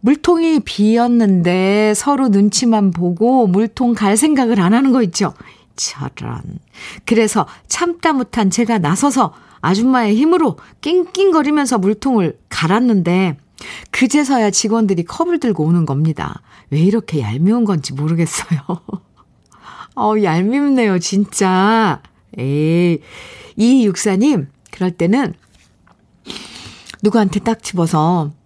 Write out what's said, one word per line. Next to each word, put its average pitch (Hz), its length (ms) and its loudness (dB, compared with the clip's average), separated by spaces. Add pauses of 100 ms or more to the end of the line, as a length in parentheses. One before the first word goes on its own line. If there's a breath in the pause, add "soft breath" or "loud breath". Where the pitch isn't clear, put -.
물통이 320 600 2
비었는데 208 1300 2
서로 269 340 0
눈치만 202 640 2
보고 180 560 2
물통 220 480 0
갈 208 220 0
생각을 247 440 2
안 180 140 2
하는 269 180 2
거 254 100 2
있죠? 180 320 -4 (420 loud breath)
저런. 123 640 -10 (640 loud breath)
그래서 214 420 0 (220 loud breath)
참다 339 440 -2
못한 233 380 0
제가 226 280 0
나서서 202 540 0 (280 loud breath)
아줌마의 220 560 0
힘으로 311 400 2 (260 loud breath)
낑낑거리면서 302 960 0
물통을 208 600 0 (120)
갈았는데 185 880 0 (520 loud breath)
그제서야 262 600 0
직원들이 196 540 0
컵을 339 360 -4
들고 175 240 0
오는 165 220 2
겁니다. 143 560 -4 (280 soft breath)
왜 143 100 -2
이렇게 196 400 0
얄미운 165 440 0
건지 175 280 -4
모르겠어요. 156 760 -4
<laughs> - 1300 -16
어, 214 260 0
얄밉네요, 214 760 0
진짜. 196 1040 0 (340)
에이, 156 640 0 (580 loud breath)
이육사님, 214 920 2 (240)
그럴 185 180 -2
때는 180 440 0 (1700 loud breath)
누구한테 202 380 2
딱 226 220 -4
집어서 165 720 -2 (140)